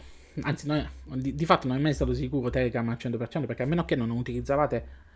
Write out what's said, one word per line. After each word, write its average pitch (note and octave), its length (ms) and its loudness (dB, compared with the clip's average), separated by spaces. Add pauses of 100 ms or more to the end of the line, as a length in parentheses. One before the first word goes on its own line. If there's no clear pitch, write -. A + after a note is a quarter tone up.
(420)
Anzi, - 240 -2
non D3+ 100 2
è, C#3+ 120 0 (280)
di, C3 180 -2
di D3 120 -2
fatto E3+ 200 6
non B2+ 120 2
è - 20 0
mai D3 140 4
stato B2+ 180 2
sicuro B2+ 380 0
Telegram A#2+ 400 2
al A#2 80 -2
cento A#2+ 180 -2
per A2+ 120 -4
cento, D3 180 -2
perché A#2 160 -4
a B2 40 0
meno E3 200 2
che D#3 100 0
non A#2 140 0
utilizzavate B2 760 0 (300)